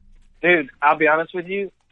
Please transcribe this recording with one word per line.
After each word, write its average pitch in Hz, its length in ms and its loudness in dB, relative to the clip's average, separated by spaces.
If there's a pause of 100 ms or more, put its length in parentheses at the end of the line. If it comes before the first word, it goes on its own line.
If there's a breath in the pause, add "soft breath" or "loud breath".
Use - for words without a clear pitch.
(420)
Dude, 165 280 0 (120)
I'll 151 160 2
be 156 100 0
honest 160 260 0
with 175 140 -10
you, 196 240 -6 (200)